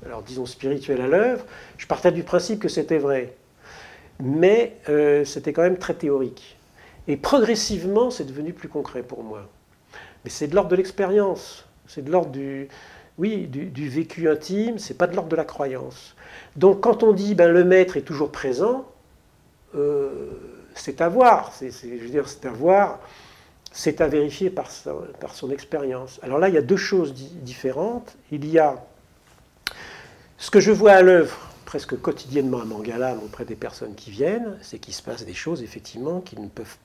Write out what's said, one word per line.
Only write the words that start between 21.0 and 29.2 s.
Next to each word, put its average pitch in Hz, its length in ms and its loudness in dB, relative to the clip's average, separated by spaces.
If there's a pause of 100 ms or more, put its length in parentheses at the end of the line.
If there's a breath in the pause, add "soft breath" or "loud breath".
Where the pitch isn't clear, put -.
à 170 80 2
voir, 220 460 6
c'est, 127 160 -12
c'est, 120 260 -14
je 117 60 -12
veux 120 80 -14
dire, 143 180 -2
c'est - 160 -16
à 131 60 -8
voir, 170 480 2 (760 loud breath)
c'est - 280 -2
à 160 80 4
vérifier 147 400 -2
par - 220 -8
sa, - 240 -12 (260)
par - 140 -12
son 131 160 -10
expérience. 135 720 -8
Alors 131 160 -4
là, 185 100 4
il 180 60 2
y 156 40 4
a 147 40 4
deux 180 160 2
choses 170 340 0
di-, 135 180 -16 (120)
différentes. 143 760 -6 (140)
Il 147 180 -8
y 160 100 4
a 143 240 4 (1600 loud breath)